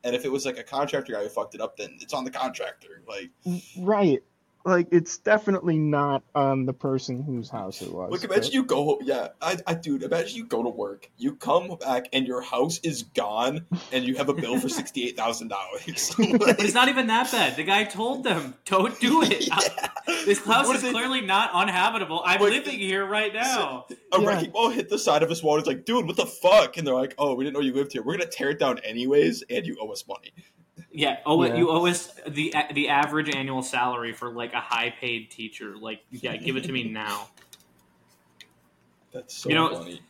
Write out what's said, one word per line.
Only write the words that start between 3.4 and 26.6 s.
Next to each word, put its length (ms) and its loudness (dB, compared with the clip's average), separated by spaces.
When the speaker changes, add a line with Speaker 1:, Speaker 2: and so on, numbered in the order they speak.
Speaker 2:
Right. 460 2
Like, 280 2
it's 260 4
definitely 640 2
not 420 2
on 320 2
the 60 -2
person 500 -2
whose 260 -6
house 320 -10
it 100 -8
was, 200 -6
Speaker 1:
Like, 120 -4
imagine 200 2
Speaker 2:
but 100 -2
Speaker 1:
you 100 2
go 220 2
ho-, 160 2
yeah, 280 -2
I, 240 -2
I, 80 0
dude, 300 -2
imagine 340 -2
you 80 -10
go 160 -2
to 80 0
work, 480 -8
you 180 -2
come 420 0
back, 360 -2
and 140 2
your 140 -2
house 420 0
is 180 -2
gone, 640 -2
and 140 0
you 120 0
have 120 0
a 60 0
bill 240 -2
for 100 -2
Speaker 2:
<laughs> 120 -4
Speaker 1:
sixty-eight 360 -6
thousand 300 -2
dollars. 680 -6
<laughs> 20 0
Speaker 3:
But 460 4
it's 120 0
not 140 6
even 180 0
that 240 0
bad. 240 0
The 80 -6
guy 220 2
told 380 -4
them, 300 -2
"Don't 340 2
do 240 4
it. 240 0
Speaker 1:
<laughs> 0 -
Yeah. 400 0
Speaker 3:
This 200 4
house 220 4
Speaker 1:
What 80 4
Speaker 3:
is 80 -2
Speaker 1:
if 60 0
they 40 -2
Speaker 3:
clearly 280 -2
not 320 2
uninhabitable. 720 0
I'm 140 2
Speaker 1:
Like, 120 6
Speaker 3:
living 280 -2
here 260 -2
right 280 -2
now." 540 -2
Speaker 1:
a 80 6
Speaker 2:
Yeah. 60 4
Speaker 1:
wrecking 240 0
ball 180 4
hit 200 -2
the 100 0
side 240 4
of 60 2
his 120 -2
wall, 140 4
and 60 4
it's 60 -2
like, 180 -4
"Dude, 200 2
what 120 -2
the 100 0
fuck?" 500 6